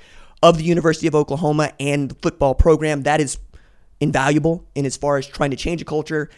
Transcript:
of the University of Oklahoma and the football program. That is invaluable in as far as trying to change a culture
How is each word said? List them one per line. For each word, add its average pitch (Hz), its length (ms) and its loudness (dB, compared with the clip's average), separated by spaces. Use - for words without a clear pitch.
of 170 140 8
the 156 60 -6
University 165 460 0
of 151 80 0
Oklahoma 151 640 0
and 143 300 -2
the - 40 -14
football 139 400 0
program. 151 480 2
That 151 180 0
is 139 180 -4
invaluable 151 800 0
in 139 100 -2
as 127 100 -6
far 143 200 -2
as 135 100 -4
trying 143 240 -2
to 123 60 -6
change 156 260 -6
a - 20 -10
culture 151 540 -6